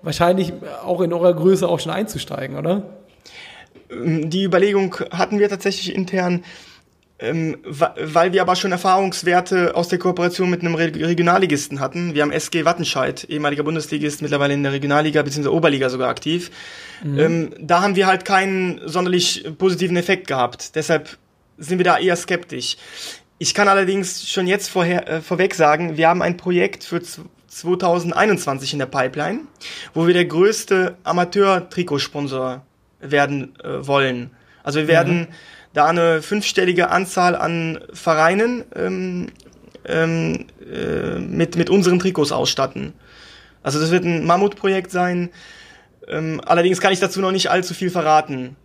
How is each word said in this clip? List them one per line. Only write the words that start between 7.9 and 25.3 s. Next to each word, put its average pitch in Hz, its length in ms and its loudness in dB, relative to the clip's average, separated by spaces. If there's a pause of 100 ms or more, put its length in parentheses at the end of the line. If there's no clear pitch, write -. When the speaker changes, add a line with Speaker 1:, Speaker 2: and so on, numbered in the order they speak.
Speaker 2:
weil 170 320 2
wir 190 80 4
aber 180 140 2
schon 180 160 -2
Erfahrungswerte 180 1040 2
aus 170 140 0
der 180 100 -2
Kooperation 180 500 0
mit 175 120 0
einem 165 160 0
Re-, 160 180 0
Regionalligisten 165 880 2
hatten. 175 340 -4
Wir 147 80 2
haben 147 80 0
S - 220 -4
G 165 120 0
Wattenscheid, 147 640 -2
ehemaliger 147 360 -2
Bundesligist, 151 580 -4
mittlerweile 143 320 0
in 143 80 0
der 139 80 0
Regionalliga 147 520 2
beziehungsweise 143 340 0
Oberliga 143 320 2
sogar 127 200 -2
aktiv. 165 440 -4 (500)
Speaker 1:
Mhm. 143 160 -4
Speaker 2:
Ähm, 165 400 2
da 170 240 2
haben 196 140 2
wir 190 100 4
halt 190 180 2
keinen 190 600 0
sonderlich 180 600 0 (140)
positiven 180 380 2
Effekt 185 320 -2
gehabt. 123 480 -4
Deshalb 156 420 -2 (380)
sind 170 220 -4
wir 180 60 2
da 175 140 4
eher 175 160 2
skeptisch. 170 640 -6 (600)
Ich - 160 -2
kann 202 120 4
allerdings 196 640 0
schon 185 160 -2
jetzt 190 220 0
vorher, 180 400 0
äh, 160 120 -4
vorweg 185 340 0